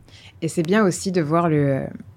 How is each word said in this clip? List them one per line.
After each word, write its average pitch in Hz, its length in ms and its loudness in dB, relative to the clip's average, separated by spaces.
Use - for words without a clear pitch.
Et 160 80 -4
c'est 170 140 -4
bien 202 220 2
aussi 185 280 -2
de 180 80 0
voir 165 300 2
le, 143 340 2